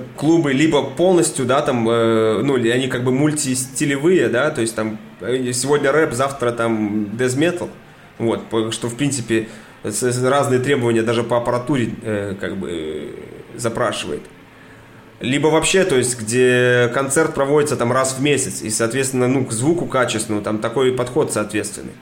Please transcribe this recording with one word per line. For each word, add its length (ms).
клубы 360
либо 300
полностью, 600
да, 160
там, 280
э, 560
ну, 120
ли 140
они 160
как 160
бы 80
мультистилевые, 1160
да, 220
то 100
есть 160
там, 220
э, 320
сегодня 380
рэп, 220
завтра 400
там 540
death 180
metal, 320
вот, 260
по-, 260
что, 180
в 60
принципе, 540
с-, 120
с-, 200
разные 380
требования 420
даже 200
по 140
аппаратуре, 540
э, 380
как 160
бы, 140
э, 380
запрашивает. 680
Либо 280
вообще, 380
то 120
есть, 240
где 720
концерт 400
проводится 440
там 140
раз 280
в 40
месяц, 380
и, 80
соответственно, 600
ну, 180
к 60
звуку 340
качественному, 580
там 140
такой 340
подход 400
соответственный. 680